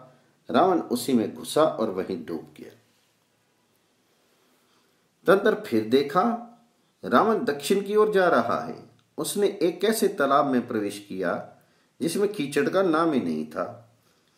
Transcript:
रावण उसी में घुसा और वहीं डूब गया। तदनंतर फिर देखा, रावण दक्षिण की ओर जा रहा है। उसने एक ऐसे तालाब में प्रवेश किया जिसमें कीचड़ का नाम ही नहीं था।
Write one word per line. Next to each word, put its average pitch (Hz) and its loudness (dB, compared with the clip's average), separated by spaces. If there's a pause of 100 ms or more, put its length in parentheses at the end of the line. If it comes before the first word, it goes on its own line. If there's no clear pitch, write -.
(480)
रावण 170 4
उसी 123 -4
में 110 2
घुसा - 0
और 110 0
वहीं 92 -6
डूब 82 -10 (120)
गया। 58 -20 (2500)
तदनंतर 196 4
फिर 110 0
देखा, 143 2 (840)
रावण 160 2
दक्षिण 190 -2
की 202 -2
ओर 214 4
जा 180 4
रहा 117 2
है। - -10 (420)
उसने 196 -2 (160)
एक 170 0
ऐसे 220 2
तालाब 139 2
में 123 0
प्रवेश 104 -4
किया 92 -4 (480)
जिसमें 190 0
कीचड़ 143 -2
का 180 2
नाम 165 2
ही 131 2
नहीं 78 -4
था। 90 -6 (720)